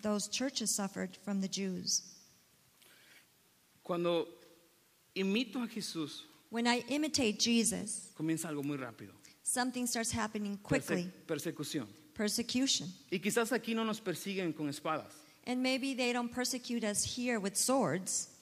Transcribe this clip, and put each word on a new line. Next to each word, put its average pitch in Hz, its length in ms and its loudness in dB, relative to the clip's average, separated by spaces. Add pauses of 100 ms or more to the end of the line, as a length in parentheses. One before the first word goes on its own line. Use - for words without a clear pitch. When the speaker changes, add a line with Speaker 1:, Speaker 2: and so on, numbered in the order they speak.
Speaker 1:
those 208 260 0
churches 247 460 0
suffered 185 500 -4
from 202 180 -2
the 190 80 0
Jews." 98 520 -2 (1800)
Speaker 2:
Cuando 175 440 2 (880)
imito 208 480 2
a 226 40 -2
Jesús, 170 560 -6 (260)
Speaker 1:
When 233 180 0
I 240 220 4
imitate 269 500 2
Jesus, 220 760 2
Speaker 2:
comienza 160 320 0
algo 147 160 -2
muy 143 140 0
rápido. 110 340 -10 (300)
Speaker 1:
something 247 460 0
starts 226 240 0
happening 208 460 -2
Speaker 2:
Perse-, - 300 0
Speaker 1:
quickly. 175 240 0 (160)
Speaker 2:
persecución. 147 600 -2 (260)
Speaker 1:
Persecution. 233 760 2 (240)
Speaker 2:
Y 180 80 0
quizás 226 320 2
aquí 233 240 0
no 226 80 2
nos 220 160 0
persiguen 185 560 -2
con 151 140 -2
espadas. 139 420 -2 (340)
Speaker 1:
And 254 160 0
maybe 262 340 2
they 240 180 2
don't 240 180 0
persecute 247 520 -2
us 208 200 2
here 247 360 0
with 196 160 -2
swords. 190 720 2 (120)